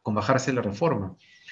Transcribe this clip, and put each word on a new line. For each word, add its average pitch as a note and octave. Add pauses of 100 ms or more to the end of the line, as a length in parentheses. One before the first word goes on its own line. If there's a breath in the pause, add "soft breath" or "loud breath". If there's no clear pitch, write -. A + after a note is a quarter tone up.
con A2
bajarse B2+
la A#2+
reforma. G#2 (360 loud breath)